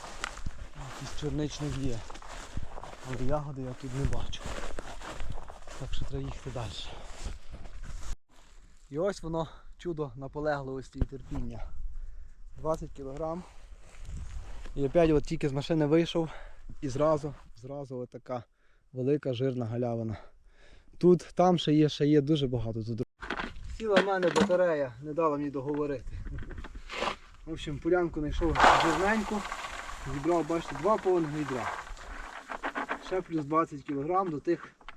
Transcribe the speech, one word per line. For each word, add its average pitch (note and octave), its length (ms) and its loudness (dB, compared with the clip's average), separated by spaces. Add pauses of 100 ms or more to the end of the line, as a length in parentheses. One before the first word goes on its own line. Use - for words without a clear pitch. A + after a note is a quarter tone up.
(760)
Якийсь C#3 440 -6
чорничник D3 580 -2
є. C3 200 2 (1120)
Але B2+ 200 2
ягоди C#3+ 340 2
я B2+ 180 -6
тут C3 140 -8
не C#3 100 -2
бачу. - 380 2 (1400)
Так C3+ 140 -2
що - 100 6
треба C#3 200 -2
їхати C3+ 300 -8
далі. A#2 160 -4 (2250)
І C#3 80 -4
ось F#3+ 240 0
воно, E3 260 -2 (300)
чудо D3+ 380 -4
наполегливості C3+ 840 -4
і C3+ 40 2
терпіння. B2 640 -4 (920)
Двадцять D#3 340 -4
кілограм. D#3+ 500 -6 (1300)
І C#3 120 0
опять E3 240 6
от D3 140 6
тільки C#3+ 240 0
з C3+ 40 2
машини D3 340 2
вийшов E3 440 4 (500)
і D3 80 -4
зразу, D3 460 2 (220)
зразу C3 400 -10
отака B2 480 -8 (480)
велика C3+ 400 2
жирна B2 340 0
галявина. A#2 500 -2 (840)
Тут, F3 200 10 (160)
там F3+ 240 8
ще D3+ 140 4
є, D3+ 160 8
ще C#3+ 180 2
є D3+ 140 8
дуже C#3+ 260 4
багато A2+ 380 -2
тут. A#2 180 -4 (760)
Сіла G#3 240 6
в F#3+ 60 4
мене F#3 220 4
батарея, D#3+ 720 4
не D3+ 120 -8
дала D#3 220 4
мені D3 140 -2
договорити. C#3+ 680 -4 (1300)
В D#3+ 60 -8
общем, D3+ 260 -6
полянку E3 420 2
знайшов D3+ 380 2 (240)
жирненьку. G3 580 2 (720)
Зібрав, D3+ 360 2
бачите, E3 320 -2
два G#3 160 6
повних F3+ 360 2
відра. C3+ 380 -2 (1400)
Ще F#3 160 0
плюс D#3+ 220 -2
двадцять D#3 380 2
кілограм E3 480 0
до C#3+ 100 -4
тих, - 280 -2 (280)